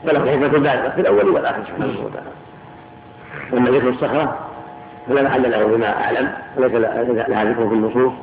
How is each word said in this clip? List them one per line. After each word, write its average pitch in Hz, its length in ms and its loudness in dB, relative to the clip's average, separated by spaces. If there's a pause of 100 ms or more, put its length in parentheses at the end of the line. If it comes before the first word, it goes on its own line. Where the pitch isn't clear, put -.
فله 151 200 2
الحكمة 135 220 2
البالغة 143 440 2
في - 120 -2
الأول 202 280 4
والآخر - 340 0
سبحانه - 300 -6 (120)
وتعالى. - 240 -10 (1200)
أما 123 160 4
ذكر 127 200 4
الصخرة 139 480 -2 (720)
فلا 139 160 2
محل 127 280 2
له 107 160 2
بما 113 360 0
أعلم، 123 300 -2 (240)
وليس 127 160 2
لها 113 720 0
ذكر 110 240 0
في 107 60 2
النصوص 113 500 2